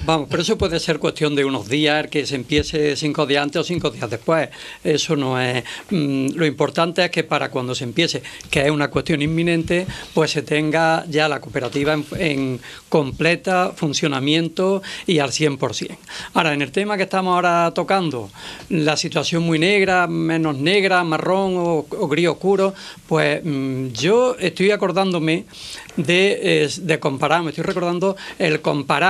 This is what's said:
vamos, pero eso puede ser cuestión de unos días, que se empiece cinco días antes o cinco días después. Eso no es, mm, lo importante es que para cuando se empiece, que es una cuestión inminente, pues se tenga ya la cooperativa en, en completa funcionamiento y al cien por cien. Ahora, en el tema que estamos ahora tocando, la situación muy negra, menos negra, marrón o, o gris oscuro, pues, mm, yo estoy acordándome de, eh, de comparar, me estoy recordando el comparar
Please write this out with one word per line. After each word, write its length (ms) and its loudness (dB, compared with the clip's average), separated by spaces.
vamos, 240 2
pero 140 -2
eso 140 0
puede 220 0
ser 200 -2
cuestión 360 0
de 80 4
unos 240 -2
días, 400 2
que 180 -2
se 100 -6
empiece 600 0
cinco 300 -2
días 180 2
antes 160 -2
o 40 0
cinco 260 -2
días 200 -6
después. 400 0
Eso 320 0
no 260 0
es, 220 0
mm, 460 0
lo 100 0
importante 600 0
es 60 0
que 120 0
para 260 -2
cuando 240 -4
se 100 -6
empiece, 380 0
que 120 2
es 80 4
una 200 2
cuestión 320 0
inminente, 680 0
pues 180 4
se 120 -2
tenga 640 2
ya 200 2
la 140 -2
cooperativa 520 -2
en, 120 -2
en 400 -2
completa 840 2
funcionamiento 1040 0
y 120 2
al 120 0
cien 260 0
por 160 -2
cien. 240 -8
Ahora, 200 2
en 80 -2
el 100 -4
tema 260 -2
que 60 0
estamos 320 0
ahora 380 4
tocando, 560 0
la 280 2
situación 460 -2
muy 140 2
negra, 500 4
menos 500 0
negra, 460 4
marrón 540 0
o, 320 0
o 180 -2
gris 200 2
oscuro, 460 2
pues, 360 2
mm, 500 -2
yo 460 2
estoy 320 2
acordándome 720 0
de, 420 2
eh, 40 0
de 180 0
comparar, 420 2
me 80 -2
estoy 140 -4
recordando 520 0
el 240 0
comparar 140 0